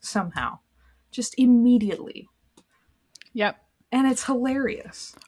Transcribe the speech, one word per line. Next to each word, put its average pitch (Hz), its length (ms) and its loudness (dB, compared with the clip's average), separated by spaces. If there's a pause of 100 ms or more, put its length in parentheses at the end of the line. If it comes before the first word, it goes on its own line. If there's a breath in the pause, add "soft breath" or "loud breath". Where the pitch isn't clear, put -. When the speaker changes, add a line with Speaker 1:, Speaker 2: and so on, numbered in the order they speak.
Speaker 1:
somehow. 165 580 -6 (520)
Just - 280 -8
immediately. 240 880 2 (1040)
Speaker 2:
Yep. 208 300 -4 (300)
Speaker 1:
And 262 160 2
it's 247 160 -2
hilarious. 262 880 -4 (140)